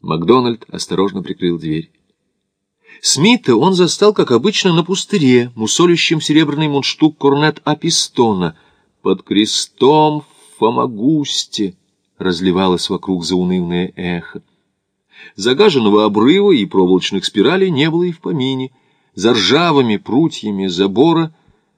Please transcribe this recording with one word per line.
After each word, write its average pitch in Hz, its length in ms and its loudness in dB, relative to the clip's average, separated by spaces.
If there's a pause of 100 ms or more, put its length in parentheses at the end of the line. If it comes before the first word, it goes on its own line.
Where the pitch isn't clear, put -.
Макдональд 110 680 -2
осторожно 92 560 -6
прикрыл 87 340 -4
дверь. 80 320 -6 (1120)
Смита 208 540 2
он 190 180 2
застал, 185 400 2
как 180 160 -2
обычно, 170 420 0
на 165 120 0
пустыре, 131 720 0
мусолящем 160 640 0
серебряный 151 480 0
мундштук 147 500 -2
корнет 143 460 2
Апистона. 117 920 -2 (460)
"Под - 220 -2
крестом 151 960 0
в - 380 -20
Фомагусте", 120 1160 -2 (460)
разливалось 90 720 0
вокруг 92 340 -4
заунывное 90 720 -2
эхо. 87 460 -8 (920)
Загаженного 120 680 4
обрыва 139 480 2
и 110 140 2
проволочных 95 580 0
спиралей 175 460 0
не 156 200 0
было 170 140 -2
и 175 80 -4
в 160 80 -14
помине. 131 500 -4 (440)
За 107 180 0
ржавыми 123 640 2
прутьями 104 680 -2
забора 120 680 0 (440)